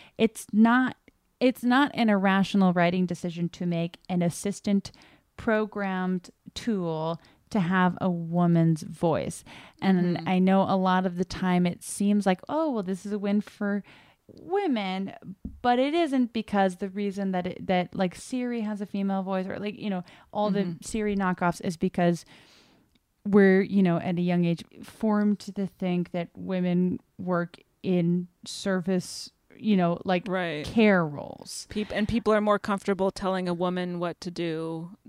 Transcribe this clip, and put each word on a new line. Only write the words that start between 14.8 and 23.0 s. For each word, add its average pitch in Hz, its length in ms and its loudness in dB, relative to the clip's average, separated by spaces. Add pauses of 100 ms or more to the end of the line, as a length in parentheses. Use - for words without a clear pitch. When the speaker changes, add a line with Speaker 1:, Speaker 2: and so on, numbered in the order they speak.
Speaker 1:
but 247 180 4
it 285 140 2
isn't, 277 400 0
because 196 440 0
the 196 120 -6
reason 196 420 -4
that 180 160 -2
it, 180 200 -12
that, 180 280 0
like, 185 200 -2
Siri 247 460 -6
has 208 200 -6
a 208 40 -8
female 196 380 -2
voice, 190 240 -4
or, 202 120 -6
like, 208 200 -8
you 208 100 -6
know, 180 140 -4 (300)
all 208 160 0
the 196 140 0
Speaker 2:
Mm-hmm. 180 80 -6 (100)
Speaker 1:
Siri 208 340 -4
knockoffs 185 480 0
is 175 140 -4
because 175 480 0 (1000)